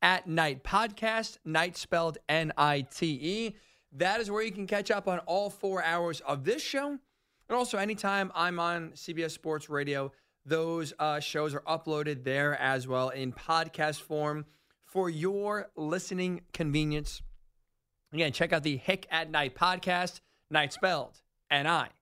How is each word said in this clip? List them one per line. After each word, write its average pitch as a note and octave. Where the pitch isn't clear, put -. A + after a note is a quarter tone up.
at F3+
Night D#3+
podcast, A3
Night D#3+
spelled E3
N D#3
I D3
T D3
E. G#3
That F#3
is G#3
where G#3
you A3
can G3
catch G3+
up G3+
on F3+
all G3
four F#3+
hours E3+
of C#3
this A#3+
show. C#4+
And -
also, B3
anytime G3
I'm F3
on E3+
C -
B D#3+
S D#3+
Sports D3+
Radio, C#3+
those, D#3+
uh, D3+
shows D3+
are C#3+
uploaded D3+
there C#3
as C3
well C3
in C3
podcast D#3+
form D3+
for F#3
your G3+
listening F3+
convenience. D3+
Again, D3+
check E3
out D#3
the C#3+
Hick F#3
at D#3+
Night D3
podcast, F3+
Night D3+
spelled D#3
N C#3+
I D#3